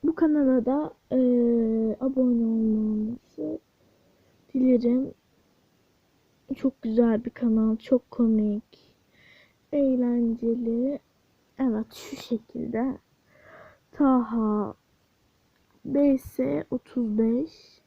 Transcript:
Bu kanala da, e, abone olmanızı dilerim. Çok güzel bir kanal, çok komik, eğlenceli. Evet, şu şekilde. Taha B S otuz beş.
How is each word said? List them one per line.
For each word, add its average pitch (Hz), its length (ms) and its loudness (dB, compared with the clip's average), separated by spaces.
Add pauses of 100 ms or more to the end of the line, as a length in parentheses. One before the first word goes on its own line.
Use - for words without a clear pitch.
Bu 320 100 0
kanala 277 520 2
da, 285 280 -4 (180)
e, 254 40 0 (840)
abone 254 460 0
olmanızı 220 1120 -2 (960)
dilerim. 254 600 2 (1400)
Çok - 260 -4
güzel 226 420 2
bir 233 60 -6
kanal, 220 460 0
çok - 340 -2
komik, 214 840 -2 (760)
eğlenceli. 240 1300 0 (600)
Evet, 226 340 -2
şu - 240 -16
şekilde. 240 840 -6 (960)
Taha 226 800 0 (1120)
B 277 340 2
S 277 520 -4
otuz 233 480 -4
beş. 233 680 -4